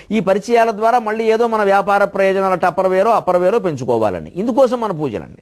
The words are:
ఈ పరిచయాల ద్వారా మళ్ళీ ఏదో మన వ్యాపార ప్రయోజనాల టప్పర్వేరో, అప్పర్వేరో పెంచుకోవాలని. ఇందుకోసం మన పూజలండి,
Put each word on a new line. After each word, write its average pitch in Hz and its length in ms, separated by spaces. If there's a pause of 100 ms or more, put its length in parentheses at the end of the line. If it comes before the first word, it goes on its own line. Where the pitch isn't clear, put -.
(120)
ఈ 220 80
పరిచయాల 226 520
ద్వారా 226 280
మళ్ళీ 220 320
ఏదో 226 160
మన 220 160
వ్యాపార 202 400
ప్రయోజనాల 196 520
టప్పర్వేరో, 185 560
అప్పర్వేరో 180 480
పెంచుకోవాలని. 113 760
ఇందుకోసం 240 460
మన 208 100
పూజలండి, 117 500